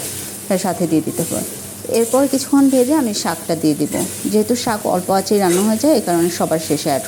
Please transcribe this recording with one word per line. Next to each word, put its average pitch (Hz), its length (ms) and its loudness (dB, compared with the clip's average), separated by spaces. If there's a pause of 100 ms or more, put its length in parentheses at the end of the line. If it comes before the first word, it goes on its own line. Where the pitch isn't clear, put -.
(480)
তার 190 100 0
সাথে 180 280 -2
দিয়ে 156 180 2
দিতে - 180 -4
হবে। - 440 -8 (220)
এরপর 233 380 2
কিছুক্ষণ 277 440 2
ভেজে 262 240 4
আমি 240 200 2
শাকটা 170 400 -4
দিয়ে 156 200 2
দিব। 147 300 -2 (220)
যেহেতু 214 300 2
শাক 220 300 -2
অল্প 180 240 0
আঁচেই 190 280 2
রান্না 180 240 2
হয়ে 220 140 2
যায়, 285 180 4
এই 226 60 2
কারণে 175 300 0
সবার 165 280 -2
শেষে 156 300 -2
অ্যাড 135 200 0